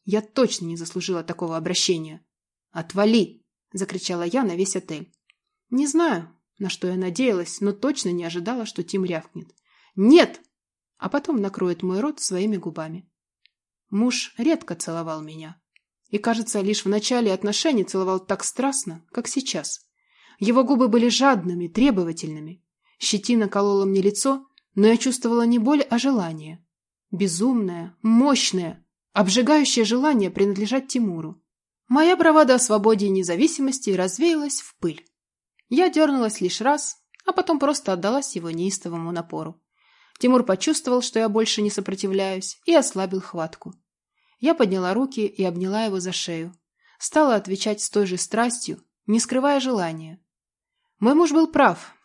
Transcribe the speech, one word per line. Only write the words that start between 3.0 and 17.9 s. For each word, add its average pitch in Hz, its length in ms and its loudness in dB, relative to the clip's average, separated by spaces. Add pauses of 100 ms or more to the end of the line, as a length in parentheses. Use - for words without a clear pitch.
закричала 185 500 -6
я 214 200 -2
на 180 120 -2
весь 190 220 -2
отель. 160 340 -12 (580)
Не 269 180 0
знаю, 277 460 0 (240)
на 190 120 -6
что - 180 -6
я 185 80 -2
надеялась, 185 640 -2
но 202 140 -2
точно 262 360 -4
не 175 140 -4
ожидала, 180 420 -6
что 214 160 -10
Тим 185 220 -4
рявкнет: 165 500 -8 (440)
«Нет!», 254 440 6 (560)
а - 120 -8
потом 285 320 -2
накроет 185 420 -4
мой 185 160 -2
рот 294 220 -4
своими 196 340 -4
губами. 165 540 -10 (800)
Муж 233 480 -2
редко 254 380 0
целовал 165 460 -8
меня. 156 400 -18 (480)
И, 208 80 -4
кажется, 214 440 -2
лишь 202 220 0
в 190 60 -2
начале 214 440 0
отношений 208 500 0
целовал 190 360 -2